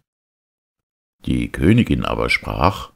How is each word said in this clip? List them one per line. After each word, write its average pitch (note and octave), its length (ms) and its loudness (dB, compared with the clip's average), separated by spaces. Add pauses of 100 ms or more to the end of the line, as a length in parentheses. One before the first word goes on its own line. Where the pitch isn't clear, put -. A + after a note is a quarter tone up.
(1300)
Die A#1+ 260 -2
Königin D#2 520 2
aber A1+ 240 -2
sprach - 680 -2